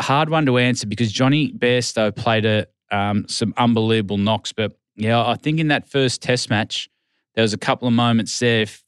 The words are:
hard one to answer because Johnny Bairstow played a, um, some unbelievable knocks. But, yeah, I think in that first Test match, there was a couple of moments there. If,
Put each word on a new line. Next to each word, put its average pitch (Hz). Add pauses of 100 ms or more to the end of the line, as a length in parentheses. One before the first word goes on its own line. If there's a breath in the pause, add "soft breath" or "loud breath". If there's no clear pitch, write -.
hard 151
one 160
to 123
answer 123
because 104
Johnny 135
Bairstow 120
played 110
a, 107 (240)
um, 101
some -
unbelievable 113
knocks. 104
But, 104 (180)
yeah, 110
I 120
think 156
in 160
that 135
first 135
Test 123
match, - (440)
there 113
was 104
a 107
couple 127
of 120
moments 117
there. 117
If, -